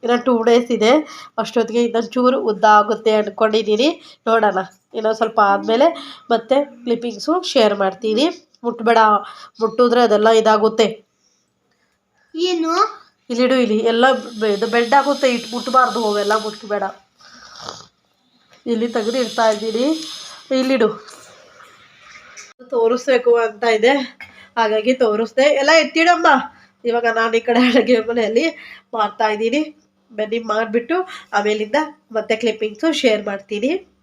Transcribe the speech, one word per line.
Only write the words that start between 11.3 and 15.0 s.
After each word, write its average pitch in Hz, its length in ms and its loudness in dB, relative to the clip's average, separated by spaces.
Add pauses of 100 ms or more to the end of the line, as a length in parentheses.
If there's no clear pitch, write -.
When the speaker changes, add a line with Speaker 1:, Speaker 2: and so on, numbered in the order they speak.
Speaker 2:
ಏನು? 349 680 -2 (280)
Speaker 1:
ಇಲ್ಲಿಡು, 247 260 2
ಇಲ್ಲಿ 226 220 2
ಎಲ್ಲ 233 280 2 (340)
ಬೆ-, 214 140 0
ಇದು 202 140 -4
ಬೆಂಡ್ 233 260 0
ಆಗುತ್ತೆ, 277 400 2